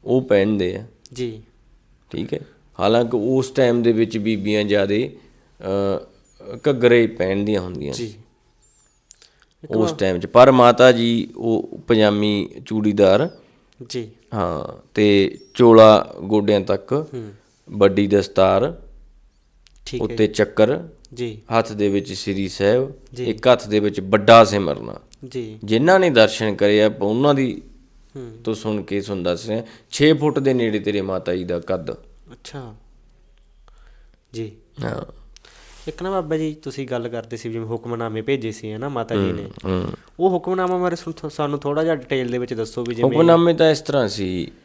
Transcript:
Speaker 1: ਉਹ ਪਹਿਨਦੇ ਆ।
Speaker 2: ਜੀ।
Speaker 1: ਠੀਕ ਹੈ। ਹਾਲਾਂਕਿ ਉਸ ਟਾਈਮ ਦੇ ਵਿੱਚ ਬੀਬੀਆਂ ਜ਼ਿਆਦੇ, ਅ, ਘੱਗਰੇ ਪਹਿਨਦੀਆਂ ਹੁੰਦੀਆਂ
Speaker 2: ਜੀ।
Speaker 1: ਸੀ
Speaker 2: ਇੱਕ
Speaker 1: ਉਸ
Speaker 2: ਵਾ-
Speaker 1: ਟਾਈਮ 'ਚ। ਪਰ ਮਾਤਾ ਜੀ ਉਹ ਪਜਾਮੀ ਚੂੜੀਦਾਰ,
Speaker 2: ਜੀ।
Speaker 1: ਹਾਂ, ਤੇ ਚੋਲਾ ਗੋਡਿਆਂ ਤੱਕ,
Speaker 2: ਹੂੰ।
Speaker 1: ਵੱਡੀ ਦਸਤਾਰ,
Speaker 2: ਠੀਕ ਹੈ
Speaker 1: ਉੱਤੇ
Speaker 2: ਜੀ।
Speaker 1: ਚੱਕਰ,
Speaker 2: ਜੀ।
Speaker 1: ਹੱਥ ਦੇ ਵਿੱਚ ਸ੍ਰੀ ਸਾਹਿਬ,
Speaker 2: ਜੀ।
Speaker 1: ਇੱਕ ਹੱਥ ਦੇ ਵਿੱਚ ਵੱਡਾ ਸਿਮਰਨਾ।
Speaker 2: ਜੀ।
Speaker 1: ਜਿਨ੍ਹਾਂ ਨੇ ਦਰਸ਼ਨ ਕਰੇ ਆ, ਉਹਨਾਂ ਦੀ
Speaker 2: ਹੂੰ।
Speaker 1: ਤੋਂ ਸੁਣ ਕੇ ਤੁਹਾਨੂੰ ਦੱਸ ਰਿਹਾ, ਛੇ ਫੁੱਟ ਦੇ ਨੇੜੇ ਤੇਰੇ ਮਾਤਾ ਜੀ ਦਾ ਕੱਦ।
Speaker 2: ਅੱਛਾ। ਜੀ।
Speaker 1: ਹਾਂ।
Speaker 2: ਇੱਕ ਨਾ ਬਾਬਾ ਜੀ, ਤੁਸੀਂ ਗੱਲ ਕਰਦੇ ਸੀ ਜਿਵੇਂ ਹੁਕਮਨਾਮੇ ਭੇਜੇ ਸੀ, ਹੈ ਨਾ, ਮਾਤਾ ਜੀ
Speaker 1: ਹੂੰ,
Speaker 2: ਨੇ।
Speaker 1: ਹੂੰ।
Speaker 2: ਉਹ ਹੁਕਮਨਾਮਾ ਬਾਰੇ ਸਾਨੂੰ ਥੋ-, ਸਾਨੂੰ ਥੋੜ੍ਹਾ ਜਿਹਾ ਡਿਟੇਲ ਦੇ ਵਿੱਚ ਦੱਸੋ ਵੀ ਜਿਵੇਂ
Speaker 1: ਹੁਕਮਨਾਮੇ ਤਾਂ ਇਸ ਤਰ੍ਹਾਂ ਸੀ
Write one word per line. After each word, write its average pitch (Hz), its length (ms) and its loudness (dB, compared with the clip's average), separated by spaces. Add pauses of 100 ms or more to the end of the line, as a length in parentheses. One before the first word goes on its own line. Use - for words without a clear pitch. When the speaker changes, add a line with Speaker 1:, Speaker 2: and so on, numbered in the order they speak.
Speaker 1:
ਉਹ 127 180 0
ਪਹਿਨਦੇ 98 540 0
ਆ। 107 80 -12 (280)
Speaker 2:
ਜੀ। 120 300 -10 (680)
Speaker 1:
ਠੀਕ - 220 -8
ਹੈ। - 40 -8 (420)
ਹਾਲਾਂਕਿ 117 360 2
ਉਸ 131 340 -2
ਟਾਈਮ 120 320 0
ਦੇ 117 100 2
ਵਿੱਚ 113 260 0
ਬੀਬੀਆਂ 104 460 -2
ਜ਼ਿਆਦੇ, 104 520 -2 (440)
ਅ, 98 440 -4 (640)
ਘੱਗਰੇ 120 380 4
ਪਹਿਨਦੀਆਂ 101 540 -2
ਹੁੰਦੀਆਂ 90 320 -10
Speaker 2:
ਜੀ। 120 140 -8
Speaker 1:
ਸੀ 104 120 -18 (1500)
Speaker 2:
ਇੱਕ - 120 -6
Speaker 1:
ਉਸ 107 140 0
Speaker 2:
ਵਾ- 143 80 -8
Speaker 1:
ਟਾਈਮ 95 200 0
'ਚ। 87 80 -6
ਪਰ 127 240 8
ਮਾਤਾ 123 420 8
ਜੀ 117 440 0
ਉਹ - 500 -4
ਪਜਾਮੀ 104 640 0 (160)
ਚੂੜੀਦਾਰ, 107 640 2 (580)
Speaker 2:
ਜੀ। 113 220 -10 (240)
Speaker 1:
ਹਾਂ, 85 460 -6 (140)
ਤੇ 101 440 2 (160)
ਚੋਲਾ 110 680 8
ਗੋਡਿਆਂ 104 380 0
ਤੱਕ, 98 320 -4
Speaker 2:
ਹੂੰ। 135 380 -8 (400)
Speaker 1:
ਵੱਡੀ 101 360 2
ਦਸਤਾਰ, 98 760 0 (1040)
Speaker 2:
ਠੀਕ 123 140 -8
ਹੈ 110 40 -2
Speaker 1:
ਉੱਤੇ 110 220 0
Speaker 2:
ਜੀ। 104 60 -2
Speaker 1:
ਚੱਕਰ, 113 500 2 (320)
Speaker 2:
ਜੀ। 117 280 -10 (160)
Speaker 1:
ਹੱਥ 113 140 -2
ਦੇ 104 160 -2
ਵਿੱਚ 98 240 -2
ਸ੍ਰੀ 98 360 -6
ਸਾਹਿਬ, 123 440 0 (220)
Speaker 2:
ਜੀ। 123 100 -10
Speaker 1:
ਇੱਕ 113 240 -2
ਹੱਥ 117 200 2
ਦੇ 104 120 0
ਵਿੱਚ 104 200 -4
ਵੱਡਾ 107 440 8
ਸਿਮਰਨਾ। 73 500 -4 (340)
Speaker 2:
ਜੀ। 113 360 -14
Speaker 1:
ਜਿਨ੍ਹਾਂ 143 360 4
ਨੇ 180 100 4
ਦਰਸ਼ਨ 110 440 2
ਕਰੇ 104 280 2
ਆ, 107 80 4 (120)
ਉਹਨਾਂ 123 320 2
ਦੀ 127 280 -4 (540)
Speaker 2:
ਹੂੰ। 123 140 -16 (140)
Speaker 1:
ਤੋਂ 113 100 -4
ਸੁਣ 107 280 -6
ਕੇ 101 180 -6
ਤੁਹਾਨੂੰ 98 240 -8
ਦੱਸ 90 240 -4
ਰਿਹਾ, 113 140 -6 (280)
ਛੇ 151 220 2
ਫੁੱਟ 147 260 0
ਦੇ 135 160 0
ਨੇੜੇ 113 240 -2
ਤੇਰੇ 101 220 -4
ਮਾਤਾ 92 340 -6
ਜੀ 90 100 -6
ਦਾ 87 160 -6
ਕੱਦ। 87 300 -8 (420)
Speaker 2:
ਅੱਛਾ। 123 420 -18 (1600)
ਜੀ। 113 180 -10 (320)
Speaker 1:
ਹਾਂ। - 380 -10 (680)
Speaker 2:
ਇੱਕ 156 140 -12
ਨਾ 185 80 -6
ਬਾਬਾ 165 260 -4
ਜੀ, 156 180 -4
ਤੁਸੀਂ 139 340 -12
ਗੱਲ 120 200 -6
ਕਰਦੇ 113 280 -10
ਸੀ 113 160 -10
ਜਿਵੇਂ 113 140 -8
ਹੁਕਮਨਾਮੇ 113 560 -6
ਭੇਜੇ 113 300 -4
ਸੀ, 107 180 -12
ਹੈ 107 80 -10
ਨਾ, 135 100 -8
ਮਾਤਾ 120 260 -6
ਜੀ 104 60 0
Speaker 1:
ਹੂੰ, 95 120 -2
Speaker 2:
ਨੇ। 82 120 -8 (200)
Speaker 1:
ਹੂੰ। 92 200 -4 (360)
Speaker 2:
ਉਹ 185 100 2
ਹੁਕਮਨਾਮਾ 185 480 -2
ਬਾਰੇ 180 180 -2
ਸਾਨੂੰ 165 180 -12
ਥੋ-, 156 140 -12
ਸਾਨੂੰ 147 300 -4
ਥੋੜ੍ਹਾ 147 260 -2
ਜਿਹਾ 165 100 0
ਡਿਟੇਲ 131 360 -4
ਦੇ 123 80 -4
ਵਿੱਚ 123 160 -6
ਦੱਸੋ 113 340 -6
ਵੀ 120 60 -6
ਜਿਵੇਂ 123 160 0
Speaker 1:
ਹੁਕਮਨਾਮੇ 170 440 4
ਤਾਂ 160 160 2
ਇਸ 147 100 0
ਤਰ੍ਹਾਂ 135 280 -2
ਸੀ 92 420 -6 (140)